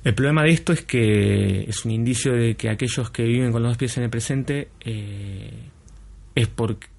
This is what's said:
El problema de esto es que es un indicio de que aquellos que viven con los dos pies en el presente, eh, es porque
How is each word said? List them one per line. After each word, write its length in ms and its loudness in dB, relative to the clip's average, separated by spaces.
El 120 2
problema 260 2
de 80 6
esto 240 2
es 80 0
que 880 2
es 160 -6
un 60 -2
indicio 420 0
de 220 2
que 140 -4
aquellos 420 -4
que 100 -4
viven 300 2
con 100 0
los 120 2
dos 40 -4
pies 200 -4
en 60 -2
el 60 -2
presente, 600 -4
eh, 840 -10
es 140 4
porque 400 -4